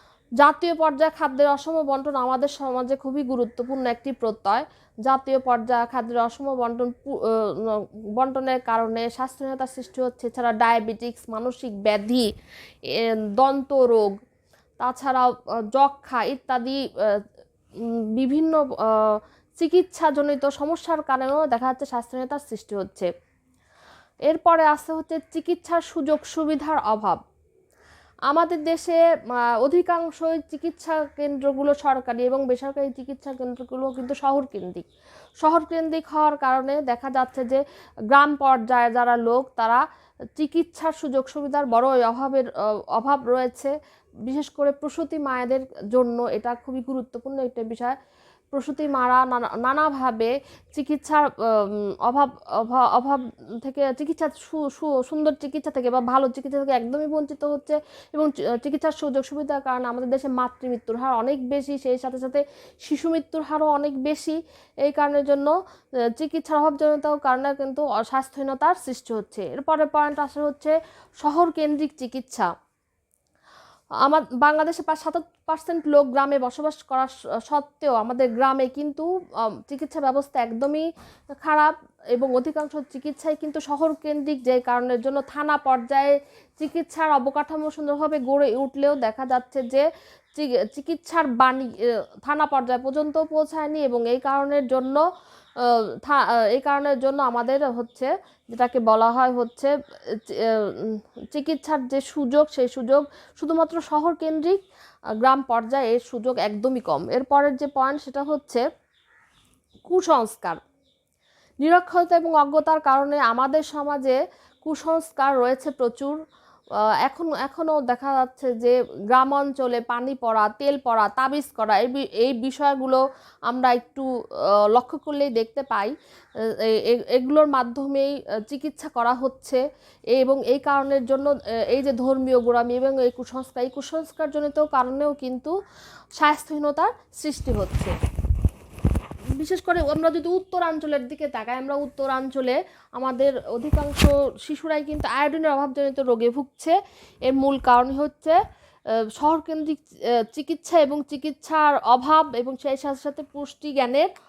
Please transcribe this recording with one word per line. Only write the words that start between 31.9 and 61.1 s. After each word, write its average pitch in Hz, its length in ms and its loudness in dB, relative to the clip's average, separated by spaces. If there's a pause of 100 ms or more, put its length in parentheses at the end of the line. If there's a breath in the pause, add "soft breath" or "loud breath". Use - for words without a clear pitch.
এবং 269 220 0
বেসরকারি 269 460 -2
চিকিৎসা 269 400 -12
কেন্দ্রগুলো 254 580 -8
কিন্তু 254 220 -8
শহরকেন্দ্রিক। 262 720 -4 (500 soft breath)
শহরকেন্দ্রিক 320 720 0
হওয়ার 302 300 2
কারণে 269 440 0
দেখা 254 280 -4
যাচ্ছে 254 360 -2
যে 269 200 0 (380 loud breath)
গ্রাম 285 320 6
পর্যায়ে 240 580 4
যারা 240 240 4
লোক, 240 380 0
তারা 233 320 2 (480 soft breath)
চিকিৎসার 320 560 -2
সুযোগ 269 360 -2
সুবিধার 285 380 -4
বড়ই 247 380 4
অভাবের, 254 460 0
আহ, 208 380 -2
অভাব 254 400 0
রয়েছে। 254 520 -2 (340 soft breath)
বিশেষ 269 360 -6
করে 285 220 0
প্রসূতি 294 460 -6
মায়েদের 262 720 -4
জন্য 240 340 2
এটা 240 320 -4
খুবই 262 260 -8
গুরুত্বপূর্ণ 262 580 -8
একটা 254 240 -6
বিষয়। 240 320 -6 (540 soft breath)
প্রসূতি 285 380 -4
মারা 254 380 2
নানা, 247 320 -2
নানাভাবে 254 800 0 (340 loud breath)
চিকিৎসার, 294 520 0
উম, 208 760 0
অভাব, 262 300 2 (160)
অভা-, 240 440 2
অভাব 254 400 2 (320)
থেকে, 269 360 -2
চিকিৎসা 311 380 -4
সু-, 302 340 -6
সু-, 277 340 -2
সুন্দর 302 380 0
চিকিৎসা 294 300 -8
থেকে 247 180 -2
বা 247 120 2
ভালো 254 280 2
চিকিৎসা 269 300 -6
থেকে 277 120 -2
একদমই 254 360 -2
বঞ্চিত 294 360 -4
হচ্ছে 294 380 -2 (320 loud breath)
এবং 302 180 0
চি-, 240 260 -2
চিকিৎসার 294 340 -2
সুযোগ 269 320 -2
সুবিধার 285 380 -6
কারণে 254 260 -4
আমাদের 247 220 -6
দেশে 269 180 0
মাতৃমৃত্যুর 247 680 -4
হার 262 160 -2